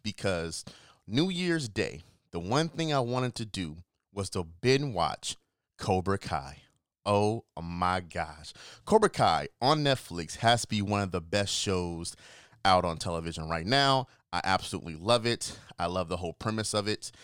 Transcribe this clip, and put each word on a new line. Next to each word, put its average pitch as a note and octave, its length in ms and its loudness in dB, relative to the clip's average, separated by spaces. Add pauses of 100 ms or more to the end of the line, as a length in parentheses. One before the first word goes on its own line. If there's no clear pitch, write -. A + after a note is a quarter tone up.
because F2 600 -4 (440)
New D3 240 0
Year's E3+ 360 0
Day, F#2 360 -4 (280)
the F2 80 -6
one B2+ 300 0
thing D#3+ 240 -2
I C#3 80 2
wanted B2 340 -2
to A2+ 100 -6
do F2+ 300 -6 (380)
was F#2+ 160 -4
to F#2 160 -4
binge B2 500 0
watch - 400 -2 (420)
Cobra F#2+ 400 2
Kai. C#2+ 420 -6 (460)
Oh G#2 380 2 (180)
my F2 380 0
gosh. D#2 540 -8 (320)
Cobra G#3+ 240 6
Kai E2 400 2 (120)
on D3 220 4
Netflix F2 540 -2
has A#2 240 4
to - 80 -6
be G#2+ 120 0
one G2+ 200 2
of F#2+ 100 -2
the F2+ 80 -2
best G2+ 340 -2
shows F2 600 -2 (480)
out F#2 220 6
on E2 100 -2
television E2 540 -6
right E2 160 -2
now. C3+ 420 4 (240)
I F2 140 -2
absolutely F#2 500 -2
love A2 300 2
it. - 340 -4 (180)
I F2 100 -2
love F2 200 -2
the F2 80 -2
whole E2 160 -6
premise A2 420 -4
of G#2 140 0
it. - 240 -6 (120)